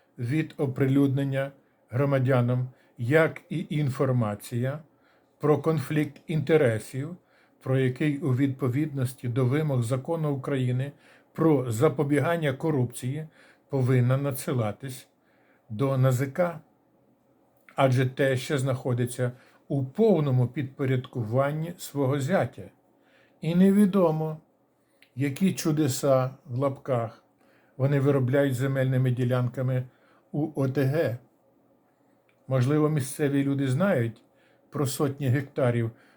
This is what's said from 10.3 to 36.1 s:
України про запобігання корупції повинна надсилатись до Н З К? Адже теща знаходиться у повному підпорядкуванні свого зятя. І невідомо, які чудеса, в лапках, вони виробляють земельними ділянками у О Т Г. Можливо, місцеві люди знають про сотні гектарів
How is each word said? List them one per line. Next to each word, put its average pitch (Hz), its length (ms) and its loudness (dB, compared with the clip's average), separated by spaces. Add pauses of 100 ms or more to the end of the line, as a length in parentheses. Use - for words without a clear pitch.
України 131 600 -2 (400)
про 139 400 2
запобігання 147 800 0
корупції 143 760 -4 (400)
повинна 127 480 2
надсилатись 135 920 -6 (600)
до 135 260 -2
Н 131 180 4
З 127 140 0
К? 165 340 -4 (1120)
Адже 131 320 2
теща 135 520 -2
знаходиться 123 760 -2 (360)
у 139 160 -2
повному 143 640 2
підпорядкуванні 135 1300 -4
свого 139 420 -2
зятя. 143 420 -2 (800)
І 160 140 -2
невідомо, 180 840 4 (760)
які 143 380 0
чудеса, 139 760 2 (140)
в 123 140 -6
лапках, 131 680 -4 (520)
вони 139 240 2
виробляють 139 540 2
земельними 131 560 0
ділянками 127 720 -2 (480)
у 151 220 -4
О 135 140 0
Т 135 140 0
Г. 131 360 0 (1300)
Можливо, 139 400 2
місцеві 143 560 0
люди 139 240 -2
знають 131 540 0 (480)
про 143 160 -4
сотні 135 420 -2
гектарів 120 640 0 (260)